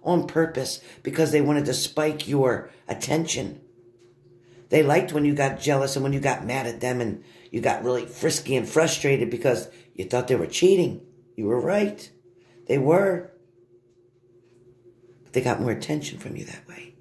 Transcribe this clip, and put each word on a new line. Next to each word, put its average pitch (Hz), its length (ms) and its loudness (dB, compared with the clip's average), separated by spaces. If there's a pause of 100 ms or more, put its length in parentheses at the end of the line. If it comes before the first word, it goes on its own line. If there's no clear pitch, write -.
on 165 240 2
purpose 160 540 -2 (220)
because 156 300 0
they 151 80 6
wanted 147 260 2
to 131 80 -2
spike 151 540 -2
your 131 420 2 (180)
attention. - 720 -4 (1080)
They 156 140 6
liked 151 300 4
when 147 120 2
you 147 100 4
got 139 260 -2
jealous 139 360 0
and 135 60 0
when 139 100 0
you 139 80 -2
got 135 240 -2
mad 123 220 -4
at 117 140 -8
them 123 200 -2
and 110 220 -4 (280)
you 117 100 -4
got 110 240 -2
really 123 220 -2
frisky - 500 -2
and 117 120 -2
frustrated 139 640 2
because 120 380 0 (260)
you 92 100 -8
thought 123 240 -2
they 131 80 4
were 85 100 -2
cheating. 180 540 2 (360)
You 107 100 -4
were 120 140 0
right. 208 500 -2 (560)
They 139 120 2
were. 175 520 2 (1900)
But - 80 -20
they 131 80 2
got 127 200 0
more 123 100 0
attention - 480 -4
from - 180 -12
you - 80 -10
that - 240 -18
way. - 320 -20